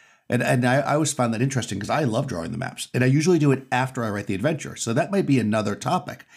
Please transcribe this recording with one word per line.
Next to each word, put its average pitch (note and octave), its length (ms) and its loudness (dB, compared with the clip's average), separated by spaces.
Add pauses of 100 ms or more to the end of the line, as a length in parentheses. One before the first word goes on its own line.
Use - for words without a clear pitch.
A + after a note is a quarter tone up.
(280)
And, B2 160 0
and C3+ 240 2
I, B2+ 100 4
I C#3+ 180 0
always D3+ 180 0
found A#2 200 0
that A2 80 -2
interesting B2 380 -2
'cause G2 100 -6
I C#3+ 140 0
love B2 240 0
drawing E2+ 240 -6
the E2+ 60 -8
maps. - 360 -8
And B2 120 2
I - 20 4
usually D#3 320 4
do C#3+ 140 6
it - 180 -4
after B2+ 320 -2
I A2 60 -2
write G2+ 180 -4
the G2+ 80 -2
adventure. C3+ 400 -4
So - 160 -4
that C#3+ 200 0
might F#3+ 160 0
be C3+ 120 4
another G#2+ 360 0
topic, - 500 -4 (120)